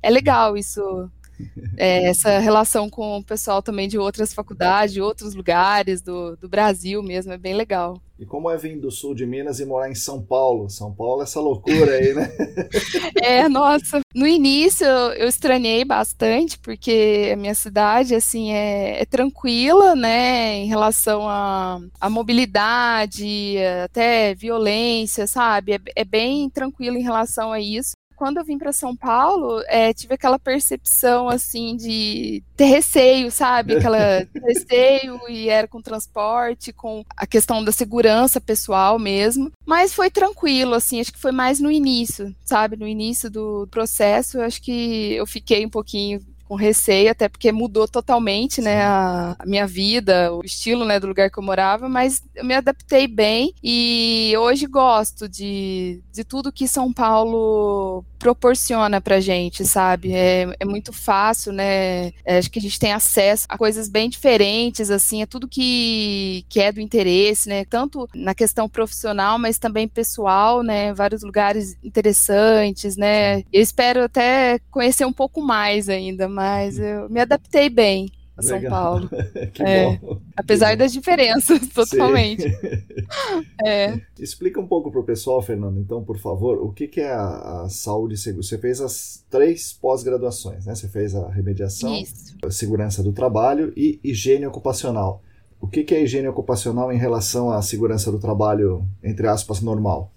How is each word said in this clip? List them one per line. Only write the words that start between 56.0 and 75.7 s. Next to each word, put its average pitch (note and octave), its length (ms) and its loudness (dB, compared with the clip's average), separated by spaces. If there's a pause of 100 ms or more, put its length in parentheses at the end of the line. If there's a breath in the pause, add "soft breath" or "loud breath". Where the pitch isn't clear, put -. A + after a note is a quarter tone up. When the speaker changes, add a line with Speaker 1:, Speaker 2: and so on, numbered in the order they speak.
Speaker 1:
de A3 100 -10
tudo C4+ 300 -8
que C4 160 -4
São C4 240 0
Paulo G#3+ 1120 0 (140)
proporciona A#3 840 2
pra F#3+ 200 4
gente, F3+ 460 -2
sabe? F#3 460 2
É, F3+ 480 2
é G3 40 -4
muito G#3 300 -6
fácil, G#3 580 0
né? F#3+ 560 -2 (160 soft breath)
É, F3+ 140 2
acho F3+ 120 0
que - 80 -6
a G#3 40 -4
gente G3+ 160 -6
tem G#3+ 140 2
acesso G#3+ 580 2
a G3+ 80 -6
coisas G#3+ 280 0
bem G#3+ 220 0
diferentes, A3+ 800 2
assim, G#3 320 0
a G#3+ 40 -4
tudo B3+ 220 -12
que, G#3+ 1000 -2
que G#3+ 100 0
é G3+ 140 4
do G#3 80 -10
interesse, G#3 720 2
né? G3 160 -4
Tanto B3+ 480 -4
na F#3+ 200 -4
questão A3 320 0
profissional, G#3+ 720 -2
mas A3+ 200 -2
também G#3+ 280 -2
pessoal, A3 760 2
né? G#3 320 -2
Vários G3+ 280 -2
lugares G3+ 600 0
interessantes, G#3 1120 2
né? G3+ 420 2
Speaker 2:
Sim. G3 140 -6
Speaker 1:
Eu G3 100 8
espero B3 420 2
até B3 540 2 (120)
conhecer B3+ 340 2
um B3+ 80 0
pouco C#4 300 -2
mais G#3 480 0